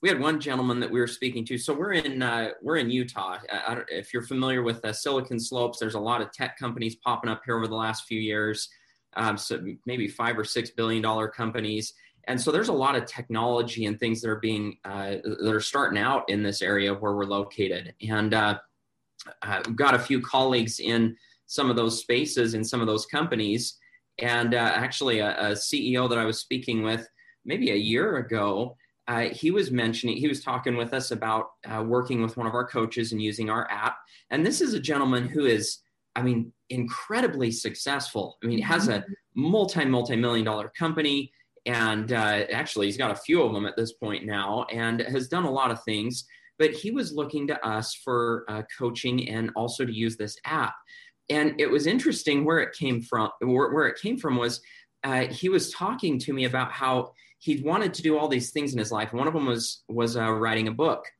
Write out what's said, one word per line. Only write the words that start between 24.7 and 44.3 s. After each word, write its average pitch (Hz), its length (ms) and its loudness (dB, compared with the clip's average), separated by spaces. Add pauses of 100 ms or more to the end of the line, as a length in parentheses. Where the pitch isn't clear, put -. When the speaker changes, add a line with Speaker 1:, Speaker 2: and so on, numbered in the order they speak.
Speaker 1:
actually 123 440 0
a, 104 320 0
a 104 40 0
C 123 380 0
E 127 40 4
O 127 120 4
that 117 100 2
I 113 60 2
was 110 140 -2
speaking 123 440 -2
with 113 240 -2 (380)
maybe 185 260 0
a 101 40 2
year 120 420 2
ago, 107 580 0 (320)
uh, 117 220 0 (120)
he 156 100 2
was 190 200 2
mentioning, 117 460 0
he 147 100 0
was 143 160 -2
talking 123 320 -2
with 117 180 -2
us 131 180 -2
about, 110 400 -2 (200)
uh, 110 120 -4
working 123 380 2
with 110 160 -2
one 117 100 -2
of 110 60 -4
our 123 140 0
coaches 113 440 -2
and 107 100 -2
using 107 280 -2
our 113 220 -2
app. 107 260 -2 (340)
And 156 140 2
this 254 160 2
is 269 120 2
a 190 60 -2
gentleman 131 480 2
who 139 180 0
is, 110 340 2 (360)
I 120 60 -2
mean, 120 300 2 (180)
incredibly 127 840 0
successful. 113 920 -4
I 117 40 -2
mean, 117 140 0
has 196 260 2
a 107 140 2
Speaker 2:
Mm-hmm. 160 500 -2
Speaker 1:
multi, 185 340 4
multi-million 120 600 2
dollar 107 320 -4
company. 151 540 0 (340)
And, 113 480 2
uh, 107 380 2
actually, 110 360 0
he's 101 100 -2
got 123 140 0
a 101 40 -2
few 160 280 4
of 110 100 2
them 104 120 -2
at 101 100 -6
this 113 180 -2
point 104 320 -6
now 104 460 -2